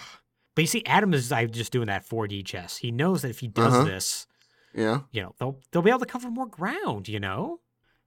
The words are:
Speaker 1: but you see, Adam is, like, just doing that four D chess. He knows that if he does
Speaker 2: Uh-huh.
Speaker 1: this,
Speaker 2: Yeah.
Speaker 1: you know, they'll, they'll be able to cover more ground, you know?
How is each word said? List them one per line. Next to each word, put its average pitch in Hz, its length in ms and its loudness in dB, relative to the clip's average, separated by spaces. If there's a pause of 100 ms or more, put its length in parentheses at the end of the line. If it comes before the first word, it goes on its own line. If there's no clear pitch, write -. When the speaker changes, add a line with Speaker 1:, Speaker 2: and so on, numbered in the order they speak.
(540)
Speaker 1:
but 156 80 4
you 165 40 4
see, 220 180 -2
Adam 185 300 4
is, 127 160 0
like, 117 200 2
just 113 220 -6
doing 120 140 2
that 98 180 -2
four 110 240 -4
D 101 140 -6
chess. - 340 -10
He 120 140 -6
knows 147 320 2
that 131 80 -4
if 113 100 -10
he 123 80 -6
does 117 240 4
Speaker 2:
Uh-huh. 123 120 8
Speaker 1:
this, - 420 -4 (480)
Speaker 2:
Yeah. 113 260 2 (120)
Speaker 1:
you 104 100 -4
know, 92 160 -12
they'll, 135 220 -6 (120)
they'll 170 80 4
be 175 80 6
able 247 120 4
to 247 60 -4
cover 247 240 -10
more 254 160 -6
ground, 190 600 -6
you 107 120 -4
know? 139 400 -6 (460)